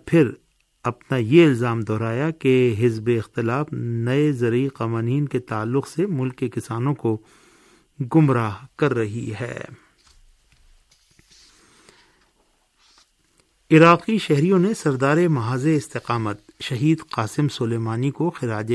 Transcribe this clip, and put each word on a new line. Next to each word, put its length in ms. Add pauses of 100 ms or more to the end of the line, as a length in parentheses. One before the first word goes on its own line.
پھر 240 (540)
اپنا 340
یہ 280
الزام 340
دہرایا 480 (120)
کہ 120 (260)
حزب 380
اختلاف 560
نئے 600
زرعی 420
قوانین 540
کے 100 (140)
تعلق 360
سے 200
ملک 300
کے 100
کسانوں 460
کو 220 (960)
گمراہ 500 (120)
کر 180
رہی 360 (100)
ہے۔ 180 (4000)
عراقی 480
شہریوں 400
نے 160
سردار 420 (140)
محاذ 360
استقامت 720 (220)
شہید 480
قاسم 380
سلیمانی 640
کو 200
خراج 440